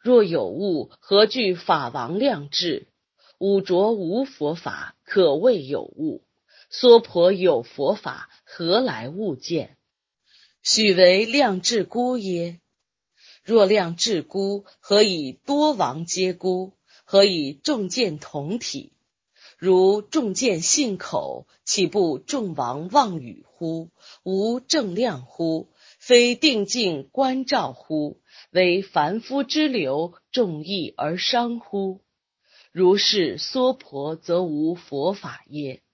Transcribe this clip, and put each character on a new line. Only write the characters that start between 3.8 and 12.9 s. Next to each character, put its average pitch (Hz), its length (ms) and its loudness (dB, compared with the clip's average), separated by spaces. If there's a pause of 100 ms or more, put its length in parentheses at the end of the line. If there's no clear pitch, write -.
无 208 320 -2
佛 160 300 -6
法， - 500 -12
可 170 300 2
谓 185 300 2
有 135 180 -6
物。 - 420 -8 (460)
娑 233 300 8
婆 180 320 2
有 175 300 2
佛 139 320 -4
法， - 360 -12 (140)
何 175 360 -2
来 127 280 -6
物 170 280 -6
见？ 151 400 -6 (880)
许 208 320 2
为 185 300 6
亮 226 360 0
智 214 240 -2
孤 247 340 -2
耶？ 175 420 -6 (840)